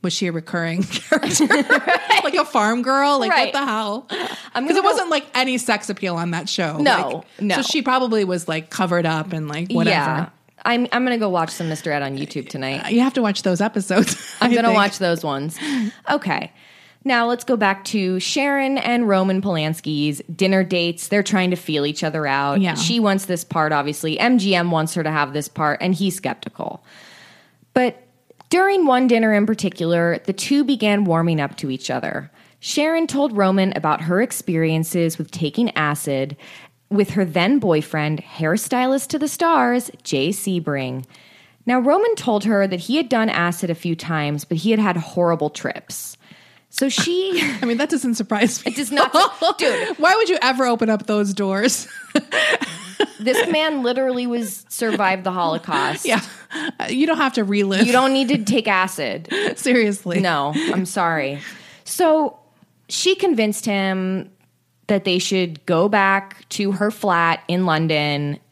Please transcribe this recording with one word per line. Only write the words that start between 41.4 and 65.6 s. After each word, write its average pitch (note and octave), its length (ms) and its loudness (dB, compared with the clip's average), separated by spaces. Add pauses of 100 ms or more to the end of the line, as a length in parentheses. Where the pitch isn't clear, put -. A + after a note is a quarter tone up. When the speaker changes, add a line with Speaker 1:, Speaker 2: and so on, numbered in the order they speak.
Speaker 2:
Now, B3 140 2
Roman F#4 380 4
told G#3 280 0
her G3+ 220 2
that F#3 140 -4
he A#3 160 -2
had D#4 120 0
done A3 220 2
acid E3+ 400 0
a E3 60 0
few E3+ 180 -2
times, D3+ 500 -4
but E3+ 140 -4
he G3+ 140 0
had A3 80 2
had F#3+ 160 2
horrible E3 540 0
trips. - 640 -10 (540)
So - 180 0
she F4+ 540 -2
Speaker 1:
<laughs> C#4 200 -4
I - 20 -2
mean, A#3 120 0
that D4+ 140 0
doesn't B3+ 260 0
surprise A3 500 0
me. A#3+ 60 -4
Speaker 2:
It A3 40 -8
does B3+ 140 -4
not C#4+ 240 2
su-, F#4 400 4
Speaker 1:
<laughs> - 40 -10
Speaker 2:
dude. D4+ 400 0
Speaker 1:
Why F4+ 180 4
would A4 120 2
you F4 140 2
ever B3+ 240 2
open A#3 240 0
up G#3+ 160 -2
those G#3 260 0
doors? G3 540 -2 (280)
<laughs> - 120 0 (920)
Speaker 2:
This A#3 320 0
man D#4 320 0
literally B3 440 -2
was, A#3+ 440 -4
survived G3 540 0
the F#3 80 0
Holocaust. D#3+ 720 -2
Speaker 1:
Yeah. A3 160 2 (560)
Uh, - 100 -6
you C4+ 180 0
don't D#4+ 120 0
have C4+ 160 0
to A3 100 0
relive. G3 420 2
Speaker 2:
You A#3+ 60 2
don't C4+ 220 4
need C4+ 140 2
to C#4 160 2
take G#3+ 220 0
acid. F#3 600 -2 (140)
Speaker 1:
<laughs> - 160 -2
Seriously. G#3 600 0
Speaker 2:
No, D3+ 340 0
I'm A3+ 320 -2
sorry. D#3+ 520 -2 (460)
So D#4 540 2 (500)
she - 260 0
convinced A3+ 520 0
him F#3+ 640 -2 (560)
that G3 180 2
they F3+ 140 2
should F3 480 -2